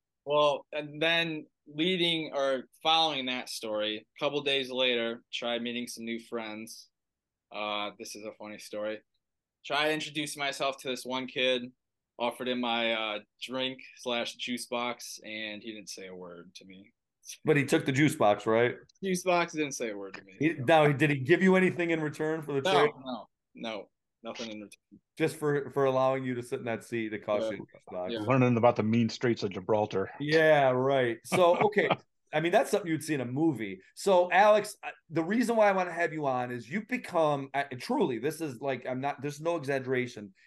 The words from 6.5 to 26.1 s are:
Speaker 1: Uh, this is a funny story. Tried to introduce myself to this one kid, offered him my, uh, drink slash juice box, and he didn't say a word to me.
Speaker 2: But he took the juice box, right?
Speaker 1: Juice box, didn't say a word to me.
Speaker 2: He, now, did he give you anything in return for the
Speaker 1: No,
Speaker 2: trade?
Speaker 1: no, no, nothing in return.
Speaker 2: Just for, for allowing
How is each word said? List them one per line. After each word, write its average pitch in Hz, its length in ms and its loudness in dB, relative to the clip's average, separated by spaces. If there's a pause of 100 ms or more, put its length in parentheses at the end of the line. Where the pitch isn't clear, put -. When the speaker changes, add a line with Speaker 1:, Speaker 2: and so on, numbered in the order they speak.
Speaker 1:
Uh, 104 460 -4
this 113 180 -14
is 104 80 -14
a 107 140 -10
funny 107 200 -14
story. 107 420 -8 (640)
Tried 151 220 0
to 156 60 2
introduce 147 420 -6
myself 139 420 -4
to 143 100 -10
this 127 160 -6
one 127 220 -6
kid, 127 440 -2 (480)
offered 120 300 -4
him 123 120 -2
my, 117 320 0
uh, 110 260 -4 (240)
drink 131 380 -6 (180)
slash 117 360 -4
juice 120 320 -8
box, 120 580 -6
and 107 380 -10
he 113 100 -12
didn't 104 180 -16
say 95 160 -14
a 92 80 -14
word 87 420 -16
to 98 80 -20
me. 95 280 -20 (520)
Speaker 2:
But 151 120 4
he 139 80 4
took 156 220 0
the 143 60 2
juice 139 220 4
box, 104 320 4
right? 117 300 4 (260)
Speaker 1:
Juice 185 220 -2
box, 175 280 2
didn't 151 200 -2
say 117 180 -6
a 104 60 -8
word 98 180 -12
to - 100 -16
me. - 140 -20
Speaker 2:
He, 160 140 2 (140)
now, 156 240 8
did 147 200 2
he 147 60 0
give 160 260 2
you 185 140 8
anything 175 340 2
in 160 100 0
return 156 420 -4
for 147 100 -8
the 139 80 0
Speaker 1:
No, 185 120 2
Speaker 2:
trade? 151 180 6 (140)
Speaker 1:
no, 120 240 -10 (280)
no, 113 320 -8 (340)
nothing 113 280 -10
in 107 100 -12
return. - 400 -20 (180)
Speaker 2:
Just 156 180 0
for, 143 340 -2
for 139 160 2
allowing 131 380 2